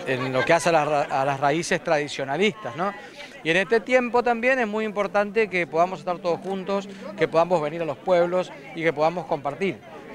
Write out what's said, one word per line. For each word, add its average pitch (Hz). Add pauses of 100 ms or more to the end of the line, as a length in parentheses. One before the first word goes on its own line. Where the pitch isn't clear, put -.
en 131
lo 127
que 165
hace 170
a -
las 151
ra-, 143
a 135
las 139
raíces 156
tradicionalistas, 147
¿no? 190 (500)
Y 156
en 170
este 214
tiempo 247
también 240
es 226
muy 214
importante 208
que 175
podamos 170
estar 175
todos 170
juntos, 196 (300)
que 156
podamos 165
venir 151
a 165
los 139
pueblos 175 (240)
y 165
que 160
podamos 160
compartir. 143 (360)